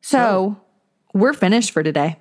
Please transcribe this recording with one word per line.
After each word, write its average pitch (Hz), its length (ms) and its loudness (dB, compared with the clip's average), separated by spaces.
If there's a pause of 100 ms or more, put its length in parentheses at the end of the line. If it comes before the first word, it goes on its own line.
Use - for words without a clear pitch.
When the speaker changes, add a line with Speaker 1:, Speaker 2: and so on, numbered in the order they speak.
Speaker 1:
So, - 180 -4
Speaker 2:
So 202 380 0 (560)
Speaker 1:
we're 226 220 2
finished 226 380 0
for 156 100 -2
today. 156 380 -2